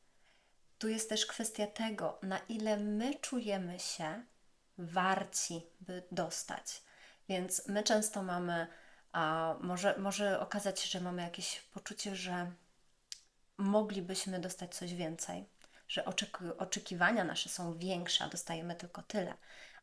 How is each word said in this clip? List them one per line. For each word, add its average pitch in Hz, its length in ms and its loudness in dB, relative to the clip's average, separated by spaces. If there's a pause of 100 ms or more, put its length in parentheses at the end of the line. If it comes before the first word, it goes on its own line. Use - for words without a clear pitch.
(800)
Tu 220 100 2
jest 220 200 0
też 214 160 2
kwestia 214 420 0
tego, 208 540 -2
na 190 160 -2
ile 214 400 0
my 208 380 2
czujemy 196 640 -2
się 170 440 -4 (540)
warci, 180 880 2 (160)
by 180 300 -8
dostać. - 720 -4 (480)
Więc 185 380 0
my 208 160 2
często 214 400 4
mamy, 175 440 0 (440)
a 160 500 2
może, 180 360 4
może 196 420 2
okazać 196 400 0
się, - 100 -2
że 180 120 -2
mamy 180 200 -2
jakieś 175 380 -4
poczucie, - 560 -6
że 180 360 -2 (1080)
moglibyśmy 196 840 2
dostać 165 360 -4
coś 175 180 -4
więcej, 175 520 -4 (420)
że - 180 0
oczek-, 185 520 -2
oczekiwania 185 680 4
nasze - 260 -2
są 170 280 -2
większe, 175 460 2
a 156 60 -2
dostajemy 170 460 -4
tylko 175 260 -10
tyle. 190 320 -2 (500)